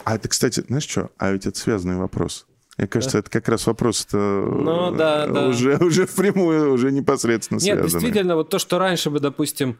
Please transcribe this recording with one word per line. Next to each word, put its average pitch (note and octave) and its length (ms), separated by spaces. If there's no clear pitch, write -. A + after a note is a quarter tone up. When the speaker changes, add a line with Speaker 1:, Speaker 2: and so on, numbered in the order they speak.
Speaker 1:
А A2 120
это, - 120
кстати, - 380
знаешь C3 180
чё? - 340
А G2 140
ведь G2 140
это G2+ 120
связанный F#2 380
вопрос. F2+ 500
Мне - 100
кажется, B2 260
Speaker 2:
Да. G#2+ 60
Speaker 1:
это - 100
как - 180
раз A2+ 180
вопрос-то, A2 520
Speaker 2:
Ну, A2 720
да, D#3 360
Speaker 1:
э, - 60
Speaker 2:
да. C3 160
Speaker 1:
уже, B2+ 280
<laughs> C3+ 40
уже F3 260
впрямую, F3 680
уже C3 180
непосредственно B2+ 640
Speaker 2:
Нет, G#2+ 80
Speaker 1:
связанный. F2+ 120
Speaker 2:
действительно, F3+ 460
вот D#3 140
то, G3 80
что F3+ 200
раньше F3+ 300
бы, D3 100
допустим, C#3 600